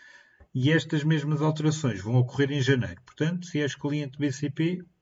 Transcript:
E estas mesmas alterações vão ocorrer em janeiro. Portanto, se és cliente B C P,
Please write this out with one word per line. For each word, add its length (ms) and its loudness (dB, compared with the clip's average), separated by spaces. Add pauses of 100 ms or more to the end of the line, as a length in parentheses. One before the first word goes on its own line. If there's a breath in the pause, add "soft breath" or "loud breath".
(540 loud breath)
E 160 2
estas 320 2
mesmas 400 0
alterações 580 0
vão 140 -2
ocorrer 380 2
em 100 0
janeiro. 420 0
Portanto, 420 -4
se 120 -4
és 160 -2
cliente 420 -6
B 140 0
C 180 -6
P, 360 -2 (180)